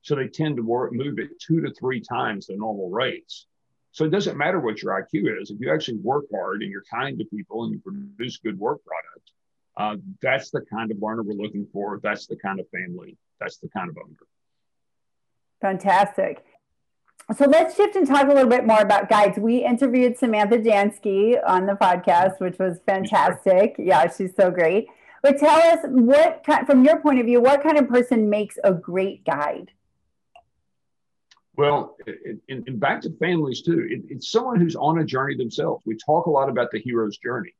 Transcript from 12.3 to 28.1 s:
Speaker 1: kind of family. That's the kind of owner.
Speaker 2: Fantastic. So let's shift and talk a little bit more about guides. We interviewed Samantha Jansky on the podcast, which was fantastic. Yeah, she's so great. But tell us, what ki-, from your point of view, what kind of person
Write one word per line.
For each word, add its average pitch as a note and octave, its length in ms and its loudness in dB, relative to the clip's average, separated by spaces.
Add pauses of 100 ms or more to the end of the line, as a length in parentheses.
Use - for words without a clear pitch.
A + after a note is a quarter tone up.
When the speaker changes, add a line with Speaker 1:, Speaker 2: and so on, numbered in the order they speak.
Speaker 1:
kind G2 240 -8
of F2+ 100 -12
family. F2+ 480 -14 (220)
That's - 180 -12
the - 120 -18
kind F2+ 200 -10
of D#2 80 -16
owner. - 180 -20 (1400)
Speaker 2:
Fantastic. F#3+ 840 0 (920)
So C#4+ 100 2
let's D#4+ 300 4
shift G#4 200 2
and F#4 100 4
talk C#4 200 4
a C#4+ 80 4
little C4 160 6
bit A#3+ 180 2
more G#3+ 140 6
about G3+ 280 2
guides. G#3 300 4
We A3+ 260 0
interviewed B3 540 2
Samantha A3 400 2
Jansky G#3+ 840 2
on F#3 220 2
the G3 80 -2
podcast, F3+ 680 2
which F#3 200 -6
was F#3 260 -2
fantastic. F#3+ 920 2
Yeah, E3+ 360 4
she's F#3 200 -8
so F#3 160 4
great. F3+ 340 0 (380)
But C#4 160 4
tell D4+ 200 6 (140)
us, D#4+ 120 2
what C4 600 4
ki-, C#4+ 220 2
from C4 180 6
your D#4+ 140 6
point D4 200 2
of A#3 60 0
view, A#3+ 160 4
what C#4 220 4
kind D#4 160 4
of C4 100 2
person A#3+ 400 2